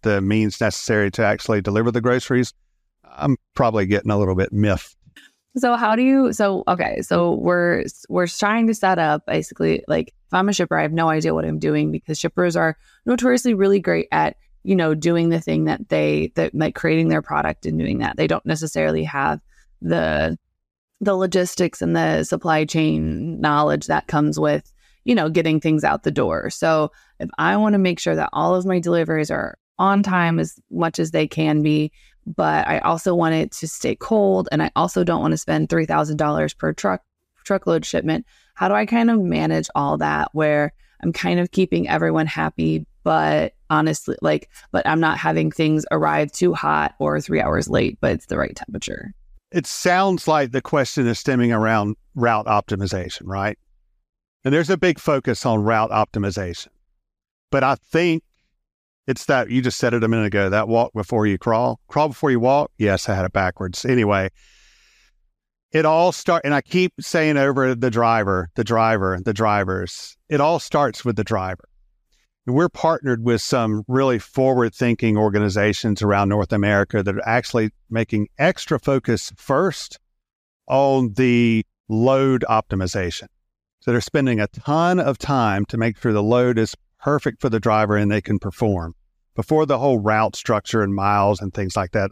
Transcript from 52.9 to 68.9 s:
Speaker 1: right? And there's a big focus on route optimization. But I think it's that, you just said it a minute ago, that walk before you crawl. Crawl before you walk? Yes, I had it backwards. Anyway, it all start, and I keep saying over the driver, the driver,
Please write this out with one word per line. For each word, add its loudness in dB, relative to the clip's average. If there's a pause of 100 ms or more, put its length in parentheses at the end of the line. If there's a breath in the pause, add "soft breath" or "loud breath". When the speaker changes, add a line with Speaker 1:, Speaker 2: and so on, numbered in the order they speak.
Speaker 1:
right? -6 (880)
And 2
there's 2
a 2
big 0
focus -2
on 2
route 2
optimization. -4 (800)
But 2
I 2
think 0 (840)
it's -4
that, 0
you 0
just -2
said 0
it 0
a 0
minute 2
ago, 0
that 0
walk 0
before -2
you 0
crawl. 0
Crawl 0
before -2
you 2
walk? 2
Yes, 0
I -2
had -2
it -6
backwards. -4
Anyway, 2 (1400 soft breath)
it 2
all 4
start, 0
and 0
I 2
keep 0
saying 2
over 2
the 0
driver, 2
the -2
driver, 2